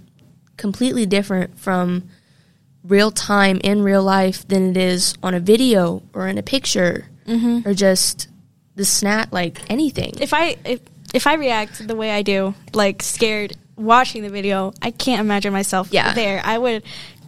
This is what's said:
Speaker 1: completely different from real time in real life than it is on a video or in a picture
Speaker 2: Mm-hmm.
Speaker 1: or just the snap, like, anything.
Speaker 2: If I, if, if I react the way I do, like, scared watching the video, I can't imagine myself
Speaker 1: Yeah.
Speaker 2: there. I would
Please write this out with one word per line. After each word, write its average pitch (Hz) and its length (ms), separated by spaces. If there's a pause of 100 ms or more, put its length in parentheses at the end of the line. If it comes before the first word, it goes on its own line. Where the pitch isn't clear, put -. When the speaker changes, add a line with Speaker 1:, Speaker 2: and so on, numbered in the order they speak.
(580)
Speaker 1:
completely 233 480
different 190 520
from 180 460 (800)
real 202 260
time 196 540
in 208 180
real 196 200
life 190 440
than 185 240
it 180 60
is 185 460
on 185 120
a 180 60
video 196 600 (100)
or 190 160
in 196 100
a 202 40
picture 202 640 (200)
Speaker 2:
Mm-hmm. 233 420
Speaker 1:
or 202 60
just 190 540 (480)
the 196 80
snap, 214 480
like, 175 280 (100)
anything. 277 500
Speaker 2:
If 285 140
I, 320 300
if, 240 160 (340)
if 254 120
I 294 80
react 226 520
the 226 100
way 220 140
I 208 120
do, 196 320 (200)
like, 202 280
scared 214 540 (200)
watching 233 460
the 202 80
video, 190 420 (100)
I 240 80
can't 233 300
imagine 202 340
myself 190 360
Speaker 1:
Yeah. - 240
Speaker 2:
there. 196 300
I 220 140
would 233 240 (460)